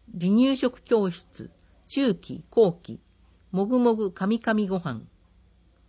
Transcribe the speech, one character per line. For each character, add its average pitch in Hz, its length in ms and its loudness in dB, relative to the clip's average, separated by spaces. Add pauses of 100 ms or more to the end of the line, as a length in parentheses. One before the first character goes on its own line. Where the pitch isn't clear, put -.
(140)
離 180 220 0
乳 262 220 4
食 254 260 -2
教 208 260 2
室、 - 420 -14 (360)
中 262 280 0
期、 - 340 -16
後 208 240 4
期、 - 260 -16 (520)
も 190 140 0
ぐ 247 140 0
も 240 160 4
ぐ 208 160 -4
か 190 160 -4
み 226 120 0
か 233 140 -2
み 214 140 0
ご 185 120 -2
飯。 127 220 -8 (880)